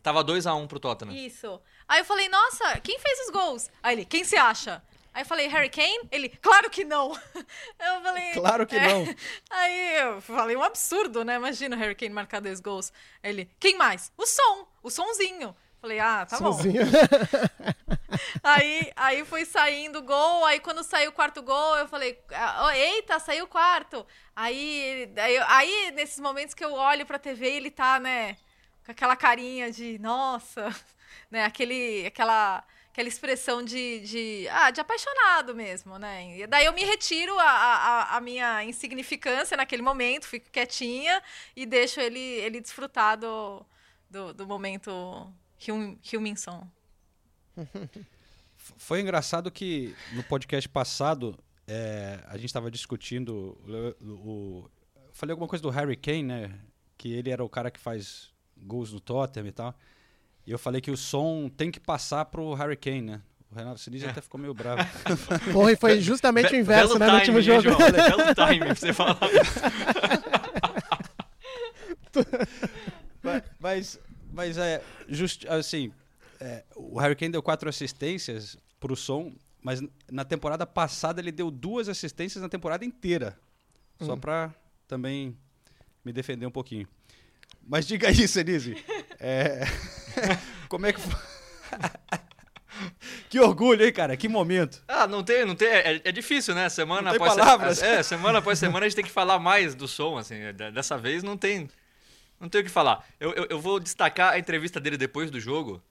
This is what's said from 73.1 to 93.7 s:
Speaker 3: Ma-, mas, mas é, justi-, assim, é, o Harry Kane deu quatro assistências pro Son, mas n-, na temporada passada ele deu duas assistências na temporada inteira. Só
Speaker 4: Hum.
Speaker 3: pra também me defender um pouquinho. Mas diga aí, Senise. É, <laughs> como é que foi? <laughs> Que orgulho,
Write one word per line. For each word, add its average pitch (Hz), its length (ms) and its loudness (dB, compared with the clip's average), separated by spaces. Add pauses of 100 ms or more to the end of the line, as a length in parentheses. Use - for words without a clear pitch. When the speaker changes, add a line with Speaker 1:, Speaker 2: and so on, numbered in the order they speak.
Speaker 3:
Ma-, 226 200 -4 (160)
mas, 190 400 -6 (320)
mas 165 260 -6
é, 170 240 -2 (280)
justi-, 160 380 -4
assim, 151 440 -4 (480)
é, 120 240 -14 (120)
o - 240 -10
Harry 143 160 2
Kane 165 160 -4
deu 165 120 -4
quatro 156 260 -2
assistências 135 880 -8 (220)
pro 131 160 -6
Son, 147 380 -6 (280)
mas 131 200 -6
n-, 139 100 -12 (180)
na 131 140 -8
temporada 156 420 -4
passada 160 540 -2
ele 175 120 -6
deu 165 200 -6
duas 196 380 -6
assistências 180 520 -8
na 185 80 -10
temporada 180 360 -6
inteira. 170 520 -4 (600)
Só 151 140 -6
Speaker 4:
Hum. 139 60 -8
Speaker 3:
pra 156 340 -4 (340)
também 131 500 -8 (680)
me 123 80 -10
defender 123 320 -8
um 123 60 -8
pouquinho. 117 360 -10 (800)
Mas 151 180 -2
diga 208 220 0
aí, 214 200 8
Senise. 160 540 -2 (380)
É, 131 420 -2 (540)
<laughs> 190 540 -4
como 185 160 -6
é 208 80 2
que - 80 -8
foi? - 180 -6
<laughs> - 1080 -10 (1000)
Que 247 120 -2
orgulho, 220 440 8